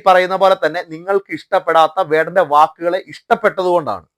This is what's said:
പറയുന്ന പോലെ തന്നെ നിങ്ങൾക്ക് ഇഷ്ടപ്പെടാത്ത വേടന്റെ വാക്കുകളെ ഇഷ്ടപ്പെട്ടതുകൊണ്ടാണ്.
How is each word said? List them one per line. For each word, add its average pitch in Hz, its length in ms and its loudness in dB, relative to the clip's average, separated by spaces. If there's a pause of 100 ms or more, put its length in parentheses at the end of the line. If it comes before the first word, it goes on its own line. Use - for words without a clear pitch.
പറയുന്ന 185 300 2
പോലെ 190 200 2 (100)
തന്നെ 165 220 -4
നിങ്ങൾക്ക് 180 440 -6
ഇഷ്ടപ്പെടാത്ത 165 720 0
വേടന്റെ 160 380 -2
വാക്കുകളെ 165 680 0
ഇഷ്ടപ്പെട്ടതുകൊണ്ടാണ്. 175 1000 -4 (120)